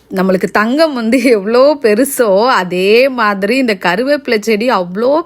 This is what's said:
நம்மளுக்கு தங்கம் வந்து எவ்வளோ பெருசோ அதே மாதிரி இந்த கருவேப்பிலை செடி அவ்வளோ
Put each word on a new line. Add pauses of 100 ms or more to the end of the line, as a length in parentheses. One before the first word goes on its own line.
(140)
நம்மளுக்கு
தங்கம்
வந்து
எவ்வளோ
பெருசோ
அதே
மாதிரி
இந்த
கருவேப்பிலை
செடி
அவ்வளோ